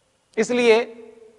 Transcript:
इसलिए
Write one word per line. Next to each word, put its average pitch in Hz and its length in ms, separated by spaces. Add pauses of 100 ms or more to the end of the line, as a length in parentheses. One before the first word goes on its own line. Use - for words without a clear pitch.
(380)
इसलिए 240 600 (400)